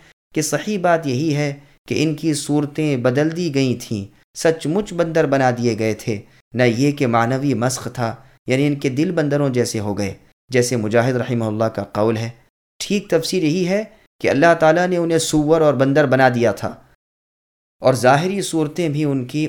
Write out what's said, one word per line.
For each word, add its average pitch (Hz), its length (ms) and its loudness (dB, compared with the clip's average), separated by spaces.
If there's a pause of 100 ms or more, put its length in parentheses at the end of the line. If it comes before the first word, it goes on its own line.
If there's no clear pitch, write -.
(360)
کہ 156 80 0
صحیح 190 360 -4
بات 170 280 0
یہی 139 280 0
ہے 147 160 -2 (360)
کہ - 160 -2
ان 156 120 0
کی 156 200 -2
صورتیں 147 640 -2
بدل 139 380 0
دی 175 180 -4
گئی 131 220 2
تھیں، 107 260 -8 (320)
سچ 160 320 -2
مچ 196 260 -2
بندر 165 340 0
بنا 135 300 2
دیے 117 220 0
گئے 110 160 0
تھے، 107 220 -6 (360)
نہ 120 100 0
یہ 123 280 2
کہ 143 160 -2
معنوی 127 480 0
مسخ 120 380 -2
تھا، 117 200 -4 (340)
یعنی 131 200 2
ان 143 80 0
کے 143 160 -2
دل 156 200 0
بندروں 147 380 0
جیسے 117 300 -2
ہو 101 180 -4
گئے، 98 160 -4 (360)
جیسے 123 260 2
مجاہد 117 400 0
رحمہ 117 300 -2
اللہ 110 280 -2
کا 101 100 -6 (100)
قول 110 240 2
ہے۔ 117 120 -6 (500)
ٹھیک 202 300 -4
تفسیر 170 340 0
یہی 170 240 0
ہے 202 160 -2 (380)
کہ 104 80 0
اللہ 151 300 4
تعالیٰ 165 280 4
نے 180 100 0
انہیں 165 260 0
سور 156 380 2
اور 147 140 4
بندر 139 320 2
بنا 131 280 4
دیا 117 180 2
تھا - 200 -8 (1080)
اور 127 140 4
ظاہری 147 480 2
صورتیں 160 460 -2
بھی 147 160 -2
ان 139 200 -2
کی 151 220 -4